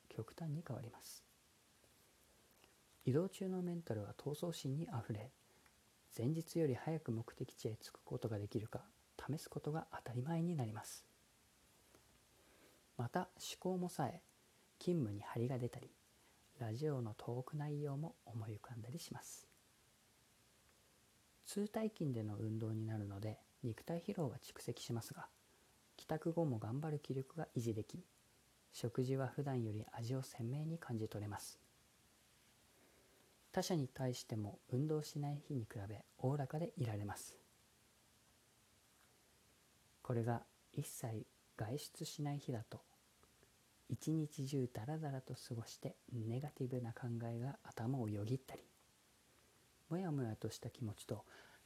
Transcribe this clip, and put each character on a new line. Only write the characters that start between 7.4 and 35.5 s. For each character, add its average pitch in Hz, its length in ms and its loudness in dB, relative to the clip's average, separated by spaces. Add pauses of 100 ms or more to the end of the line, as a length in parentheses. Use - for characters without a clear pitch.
地 - 140 -2
へ 110 120 -4
着 - 120 -12
く - 100 -16
こ - 160 -4
と - 80 0
が 107 100 0
で 104 120 -2
き 113 100 2
る 104 80 -2
か - 140 -4 (360)
試 139 220 -2
す - 100 -10
こ - 120 -4
と 151 100 -2
が 160 220 0
当 - 80 -6
た - 120 -6
り 120 80 0
前 165 220 4
に 170 140 2
な 123 80 2
り 107 80 -2
ま 107 100 -6
す。 - 220 -10 (1900)
ま 120 100 -2
た 180 300 2
思 - 240 -8
考 185 160 2
も 180 100 0
さ 151 200 2
え、 170 140 -4 (560)
勤 180 280 4
務 101 80 2
に 104 80 -4
張 - 180 -2
り 117 80 4
が 131 100 2
出 120 120 2
た - 100 -8
り、 - 100 -12 (680)
ラ 113 140 0
ジ 143 160 2
オ 135 120 2
の 110 160 0
ト - 100 -8
ー 123 220 0
ク - 60 -4
内 147 260 0
容 139 140 0
も 156 300 -4
思 110 240 -4
い 107 60 -4
浮 107 40 -8
か - 160 -10
ん 113 60 -6
だ 110 80 -8
り 160 100 -4
し - 140 -6
ま - 100 -8
す。 - 240 -12 (2000)
通 - 160 0 (120)
退 220 160 6
勤 156 220 2
で 113 120 4
の 107 120 0
運 110 240 2
動 110 140 2
に 110 120 2
な 110 120 2
る 101 100 0
の 98 140 -4
で、 107 180 -2 (240)
肉 117 220 -2
体 170 160 0
疲 202 160 -2
労 160 100 4
が 107 120 0
蓄 - 220 -14
積 - 220 -4
し - 80 -2
ま 117 100 2
す - 120 -6
が、 - 140 -10 (680)
帰 - 120 -16
宅 160 260 2
後 170 100 6
も 127 160 4
頑 113 220 0
張 160 100 0
る 147 80 0
気 - 140 -2
力 131 240 -4
が 156 180 -2
維 131 60 2
持 113 120 4
で 101 120 0
き、 - 180 -8 (720)
食 123 320 2
事 135 100 2
は 135 140 2
普 139 160 0
段 131 180 4
よ 110 80 0
り 107 220 -2
味 120 220 -2
を 131 80 0
鮮 117 280 -4
明 151 140 0
に 160 120 0
感 120 200 -2
じ 107 100 2
取 104 140 -2
れ 104 80 -2
ま 104 100 -2
す。 - 180 -10 (2000)
他 185 60 6
者 180 120 4
に 139 120 4
対 127 260 0
し - 100 -6
て - 120 -4
も 104 240 -2 (100)
運 135 180 4
動 156 140 4
し 147 180 -4
な 143 120 0
い 147 160 -2
日 147 80 0